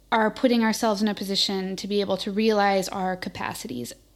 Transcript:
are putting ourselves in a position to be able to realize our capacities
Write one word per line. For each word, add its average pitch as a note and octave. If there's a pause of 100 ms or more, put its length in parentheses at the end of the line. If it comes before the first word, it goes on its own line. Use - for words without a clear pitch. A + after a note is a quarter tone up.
(100)
are A3
putting A#3
ourselves G#3+
in A3
a G3+
position F#3+
to G3+
be G3+
able G3
to G3
realize G3+
our F#3
capacities - (240)